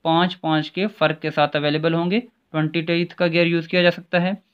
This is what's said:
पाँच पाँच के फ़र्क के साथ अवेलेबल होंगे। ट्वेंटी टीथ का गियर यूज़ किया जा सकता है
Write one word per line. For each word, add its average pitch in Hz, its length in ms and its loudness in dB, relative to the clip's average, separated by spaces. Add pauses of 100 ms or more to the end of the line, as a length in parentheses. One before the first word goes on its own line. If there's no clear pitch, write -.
पाँच 170 300 2
पाँच 156 360 -2
के 190 180 -4
फ़र्क 156 320 -2
के 156 120 -6
साथ 147 240 0
अवेलेबल 151 380 0
होंगे। 175 260 0
ट्वेंटी 160 640 -4
टीथ 170 240 -2
का 175 220 -2
गियर 170 200 2
यूज़ 170 200 -2
किया 180 140 0
जा 175 80 6
सकता 175 300 -2
है 185 240 -2 (100)